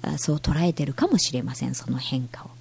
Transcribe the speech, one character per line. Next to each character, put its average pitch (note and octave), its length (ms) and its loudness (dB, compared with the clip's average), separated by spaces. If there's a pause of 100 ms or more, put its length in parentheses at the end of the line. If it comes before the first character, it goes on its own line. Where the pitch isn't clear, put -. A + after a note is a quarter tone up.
あ、 D3 160 -2
そ D3+ 160 2
う - 40 4
捉 D3 260 2
え F3 100 4
て D3 120 0
る C#3 80 -4
か F4 140 2
も D#4+ 100 6
し - 160 2
れ B2 80 -2
ま B2+ 140 -6
せ B2+ 100 -4
ん、 B2+ 80 -2
そ - 160 -6
の C3 80 0
変 B2+ 300 -2
化 - 160 -14
を。 - 60 -16 (120)